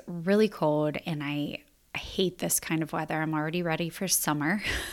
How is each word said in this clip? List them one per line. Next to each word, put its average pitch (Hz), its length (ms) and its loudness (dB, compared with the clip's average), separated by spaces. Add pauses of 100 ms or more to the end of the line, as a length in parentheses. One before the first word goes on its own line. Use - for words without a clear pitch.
really 190 440 2
cold, 151 560 2
and 151 180 -2
I, 147 360 -4 (360)
I - 20 -6
hate - 420 -2
this 170 200 0
kind 160 240 0
of 151 80 -4
weather. 156 300 -2
I'm 156 120 0
already 156 300 0
ready 165 260 0
for 185 180 -4
summer. 156 540 2 (320)